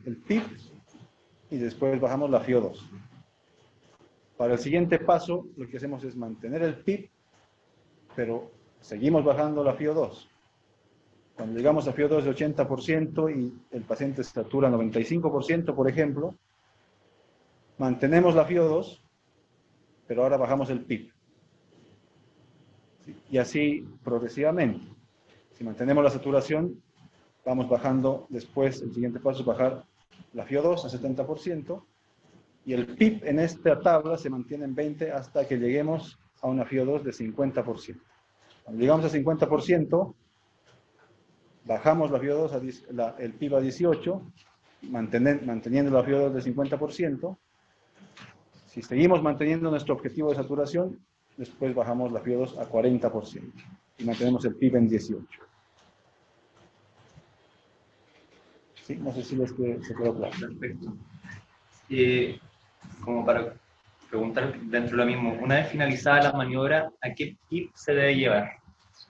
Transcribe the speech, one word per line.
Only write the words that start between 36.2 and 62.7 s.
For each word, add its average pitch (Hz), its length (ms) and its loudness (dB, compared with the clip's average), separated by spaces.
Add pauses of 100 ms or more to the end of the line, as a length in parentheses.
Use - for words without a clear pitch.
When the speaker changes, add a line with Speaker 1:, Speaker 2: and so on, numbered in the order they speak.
Speaker 1:
a 131 40 -4
una 127 180 0
fio 131 200 0
dos 139 180 0
de 131 100 -4
cincuenta 120 520 -2
por 113 160 -6
ciento. - 240 -16 (580)
Cuando 113 180 -8
llegamos 156 240 6
a 160 40 2
cincuenta 151 400 2
por 151 140 2
ciento, 175 520 2 (1500)
bajamos 147 480 2
la 127 80 0
fio 143 160 0
dos 156 160 -2
a 131 80 -4
diez, 127 320 -12
la, 117 260 -4
el 117 140 -8
pib 139 240 -2
a 135 40 6
dieciocho, 170 720 0 (520)
mantenen-, 123 600 0
manteniendo 123 460 0
la 123 140 4
fio 139 160 2
dos 139 140 2
de 127 60 -2
cincuenta 135 380 -2
por 147 140 -4
ciento. 170 440 -4 (1300)
Si - 160 -12
seguimos 160 400 4
manteniendo 156 480 0
nuestro 147 240 0
objetivo 151 360 -2
de 139 40 2
saturación, 143 640 -2 (380)
después 131 400 -4
bajamos 120 340 0
la 113 100 -4
fio 123 200 0
dos 127 180 -4
a 117 80 -6
cuarenta 117 460 2
por 107 120 -4
ciento - 380 -16 (360)
y - 60 -8
mantenemos 120 420 0
el 107 100 -2
pib 127 180 4
en 117 140 6
dieciocho. - 520 -2 (3500)
Sí, 143 140 -10
no 139 160 -8
sé 123 100 -6
si 131 140 -6
les 127 160 0
que-, 120 280 -2
se 117 140 -10
quedó 113 220 0
claro. 107 240 -6
Speaker 2:
Perfecto. - 520 -10 (960)
Eh, 127 520 2 (640)